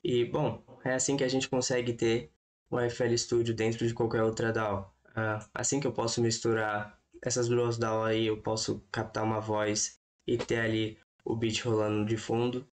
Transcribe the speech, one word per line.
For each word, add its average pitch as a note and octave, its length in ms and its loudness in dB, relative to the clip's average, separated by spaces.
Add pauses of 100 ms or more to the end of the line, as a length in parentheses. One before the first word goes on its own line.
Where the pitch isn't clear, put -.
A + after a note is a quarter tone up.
E, A#2+ 220 2
bom, B2 380 -2 (200)
é C3 100 0
assim C3 220 0
que C3+ 80 2
a C3 40 2
gente C3 220 0
consegue B2 440 0
ter A#2 380 0 (380)
o B2+ 100 0
F A#2+ 240 0
L A#2 140 4
Studio A#2 380 2
dentro A2+ 320 0
de A2+ 60 0
qualquer A#2 300 0
outra A2+ 280 0
daw. G#2 420 -2 (220)
Ah, A2 380 -2
assim C#3 260 0
que C#3+ 80 -2
eu A#2 60 -2
posso A#2 280 0
misturar A2 800 0 (220)
essas A#2+ 280 0
duas A#2+ 280 2
daw A2 260 0
aí, A2 240 2
eu G#2+ 140 0
posso A2 380 -2 (120)
captar A2+ 320 -4
uma A2 180 0
voz G#2+ 580 -2 (280)
e A#2+ 100 0
ter A#2 220 -2
ali A2 400 0 (260)
o A2+ 100 -2
beat A2+ 300 -2
rolando G#2+ 400 2
de A2+ 100 0
fundo. A#2+ 500 -2 (140)